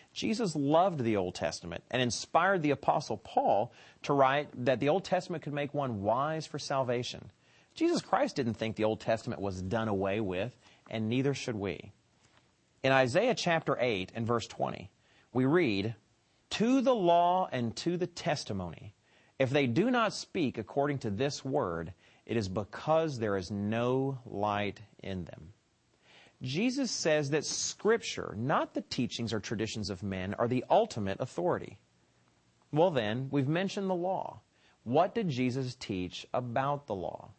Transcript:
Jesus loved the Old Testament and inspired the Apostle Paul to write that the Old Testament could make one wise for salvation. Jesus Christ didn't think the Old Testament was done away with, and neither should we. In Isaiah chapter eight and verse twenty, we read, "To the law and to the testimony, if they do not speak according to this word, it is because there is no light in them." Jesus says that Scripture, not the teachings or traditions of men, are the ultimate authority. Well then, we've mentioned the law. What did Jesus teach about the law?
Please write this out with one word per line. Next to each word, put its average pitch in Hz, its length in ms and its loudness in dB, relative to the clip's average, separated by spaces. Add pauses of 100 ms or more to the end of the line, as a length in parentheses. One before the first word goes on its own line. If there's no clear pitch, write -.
(120)
Jesus 208 460 -2
loved 160 420 4
the 113 160 2
Old 90 200 0
Testament 85 540 -6
and 123 120 0
inspired 165 600 2
the 147 100 2
Apostle 143 440 0
Paul 120 560 0 (320)
to 147 100 0
write 139 360 4 (160)
that 127 160 4
the 139 80 4
Old 190 160 2
Testament 180 360 -2
could 143 120 -8
make 143 200 -4
one 123 300 -2
wise 147 420 0
for - 140 -10
salvation. 123 720 -2 (420)
Jesus 330 280 2
Christ - 340 0
didn't 117 200 0
think 110 200 -4
the 107 80 0
Old 107 160 2
Testament 110 420 -2
was 95 200 -4
done 110 260 -2
away 98 320 0
with, 98 400 -4 (300)
and 110 180 -2
neither 135 260 2
should 127 220 -4
we. 95 380 -6 (920)
In 135 80 4
Isaiah 135 420 4
chapter 160 460 0
eight 104 340 0
and 113 140 -4
verse 117 180 0
twenty, - 460 -6 (400)
we 127 140 2
read, 117 500 2 (560)
"To 247 300 4
the 254 120 4
law 175 580 4
and 120 260 -2
to 175 180 0
the 175 100 -2
testimony, 101 880 -6 (460)
if 131 100 4
they 143 160 4
do 143 240 4
not 233 240 2
speak 131 460 -2
according 139 400 -2
to 113 100 -4
this 127 340 -2
word, 98 500 -2 (340)
it 113 100 -2
is 104 100 0
because 147 720 0
there 104 200 0
is 90 120 -4
no 120 760 0
light 101 560 -2 (200)
in 92 220 -6
them." 82 300 -14 (880)
Jesus 226 500 -2
says 151 380 2
that 147 160 0
Scripture, - 920 -2
not 160 360 0
the 294 80 -2
teachings 117 500 -4
or 110 80 -2
traditions 104 500 -4
of 95 140 -6
men, 95 300 -4
are 117 160 2
the 123 200 0
ultimate 117 520 2
authority. 131 560 -4 (920)
Well 165 220 4
then, 123 400 0
we've 139 160 2
mentioned 190 420 -2
the 185 60 0
law. 175 460 -4 (420)
What 156 320 2
did 214 140 0
Jesus 127 460 0
teach 92 580 -6
about 131 520 -2
the 104 100 -4
law? - 440 -8